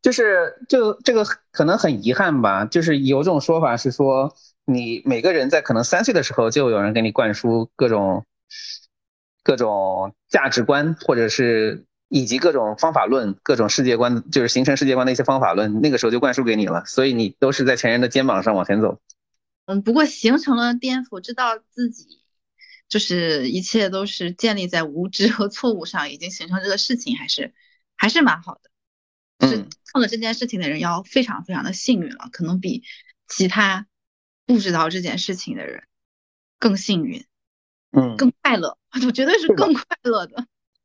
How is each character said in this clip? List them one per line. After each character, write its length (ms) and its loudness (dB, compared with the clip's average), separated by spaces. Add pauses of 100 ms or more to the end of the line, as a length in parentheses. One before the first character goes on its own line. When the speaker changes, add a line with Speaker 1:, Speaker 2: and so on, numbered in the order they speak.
Speaker 1:
就 100 4
是， 560 0
就 260 2 (100)
这 100 2
个 100 2 (280)
可 120 0
能 140 2
很 260 0
遗 100 2
憾 280 2
吧， 240 2
就 160 0
是 180 2
有 240 2
种 160 2
说 220 0
法 160 2
是 160 -2
说， 420 0 (300)
你 400 -2
每 160 0
个 100 2
人 180 0
在 120 2
可 120 -2
能 80 2
三 220 0
岁 100 0
的 80 4
时 120 -6
候 160 2
就 200 2
有 120 2
人 120 0
给 80 2
你 120 0
灌 200 0
输 440 0
各 100 2
种， 380 0 (1160)
各 120 4
种 580 -2 (160)
价 200 2
值 140 0
观， 380 0
或 140 0
者 140 2
是 560 0 (240)
以 160 0
及 120 -4
各 140 4
种 260 -2
方 160 0
法 120 2
论、 380 0
各 120 2
种 120 2
世 160 0
界 120 2
观， 340 0
就 120 2
是 60 2
形 160 0
成 120 4
世 100 0
界 100 2
观 100 0
的 60 2
一 40 0
些 80 0
方 160 2
法 140 2
论， 280 0
那 80 2
个 80 2
时 80 0
候 60 4
就 80 0
灌 140 2
输 100 -2
给 120 2
你 100 0
了， 200 -2
所 200 0
以 80 0
你 160 0 (100)
都 120 2
是 120 -2
在 120 2
前 160 0
人 100 2
的 60 2
肩 200 0
膀 160 0
上 120 2
往 100 0
前 160 2
走。 180 0 (680)
Speaker 2:
嗯， 160 -2
不 120 0
过 120 4
形 320 2
成 200 0
了 160 0
颠 300 -4
覆， 180 -14
知 120 -14
道 240 -2 (120)
自 200 -4
己 320 -18 (680)
就 100 0
是 500 -2
一 120 -4
切 280 0
都 160 -4
是 280 -8
建 240 -2
立 100 -4
在 160 -2
无 240 -6
知 220 0
和 180 -2
错 260 -2
误 120 -6
上， 260 -6
已 60 -18
经 120 -12
形 180 -14
成 140 -4
这 60 -6
个 100 0
事 200 -2
情， 200 -6
还 100 -12
是， 260 -6 (420)
还 140 0
是 120 2
蛮 200 2
好 140 -16
的。 140 -20 (680)
Speaker 1:
嗯。 100 4
Speaker 2:
是 180 -2 (260)
做 80 2
了 60 2
这 100 -4
件 160 -4
事 140 -4
情 120 -6
的 100 -4
人 100 -4
要 240 -4
非 180 0
常， 220 -6
非 100 -10
常 100 -4
的 80 -6
幸 300 0
运 80 -8
了， 220 -18
可 120 -8
能 160 -2
比 220 -6 (460)
其 200 0
他 380 0 (600)
不 120 4
知 140 0
道 180 2
这 120 -4
件 160 -6
事 180 -6
情 200 -10
的 100 -10
人 180 -14 (760)
更 180 0
幸 260 -2
运， 220 -8 (640)
Speaker 1:
嗯。 260 2
Speaker 2:
更 140 4 (100)
快 160 2
乐， 200 -6 (280)
我 60 2
觉 140 0
得 140 4
是 160 2
更 180 2
快 100 -2 (200)
乐 220 0
的。 220 -12 (380)